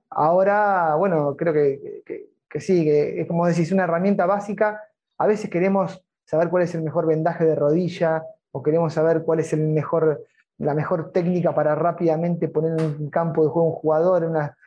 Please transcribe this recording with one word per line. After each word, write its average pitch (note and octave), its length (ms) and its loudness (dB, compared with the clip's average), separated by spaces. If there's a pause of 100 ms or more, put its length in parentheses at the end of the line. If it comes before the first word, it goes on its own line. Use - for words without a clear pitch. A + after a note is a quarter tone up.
ahora, F#3 840 2
bueno, D#3 400 0
creo E3 180 -2
que, C#3 520 -2
que, - 240 -14 (200)
que D3+ 100 -8
sí, F3 240 2
que D3+ 380 0
es D#3+ 60 -6
como E3+ 200 0
decís, E3+ 240 0
una F#3+ 120 2
herramienta F3+ 420 0
básica. G#3 560 -2 (360)
A D#3+ 100 0
veces G#3 220 0
queremos F#3+ 540 0 (220)
saber E3 240 0
cuál F3+ 140 2
es E3+ 120 -2
el E3 60 -4
mejor D#3+ 260 -2
vendaje E3 380 0
de D#3 100 4
rodilla, D#3+ 680 0 (280)
o C3+ 120 -8
queremos D#3 300 2
saber D#3+ 300 2
cuál D#3+ 160 0
es D#3 140 -2
el D#3 80 0
mejor, D#3 640 0 (340)
la C#3+ 160 -2
mejor D#3 380 -4
técnica F3 420 0
para D3+ 220 0
rápidamente E3 720 0
poner D#3+ 320 -2
en D3+ 300 -4
campo E3+ 340 0
de D3+ 60 4
juego E3 200 2
un D#3+ 60 -4
jugador, E3 480 2
una, D#3 320 -4 (120)